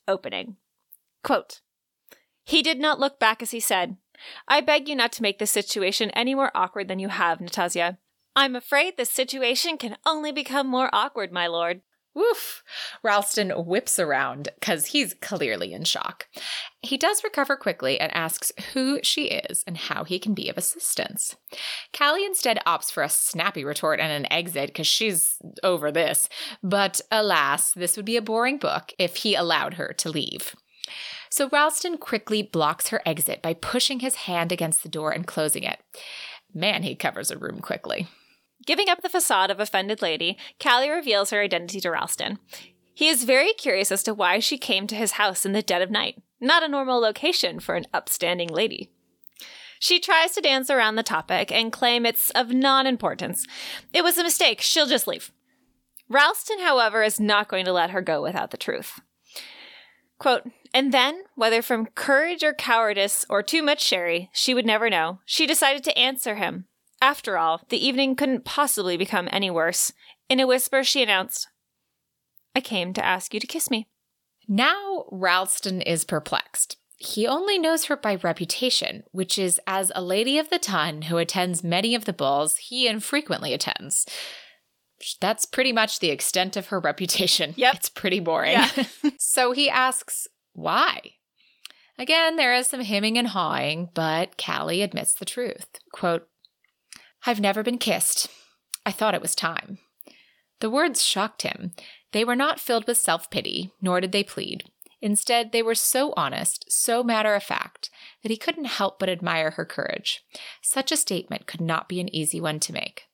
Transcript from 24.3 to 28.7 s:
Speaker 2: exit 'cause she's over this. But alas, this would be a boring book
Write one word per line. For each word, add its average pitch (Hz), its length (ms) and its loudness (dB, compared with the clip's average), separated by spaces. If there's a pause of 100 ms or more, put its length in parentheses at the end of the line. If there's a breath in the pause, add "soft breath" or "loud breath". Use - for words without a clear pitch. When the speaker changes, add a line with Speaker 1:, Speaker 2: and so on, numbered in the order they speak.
Speaker 2:
exit 165 420 -2
'cause 160 140 -2
she's - 480 2 (260)
over 156 300 2
this. 165 360 2 (360 loud breath)
But 196 360 2 (120)
alas, 165 600 2
this 180 240 -2
would 208 100 -8
be 233 100 0
a 233 60 0
boring 233 360 0
book - 400 -2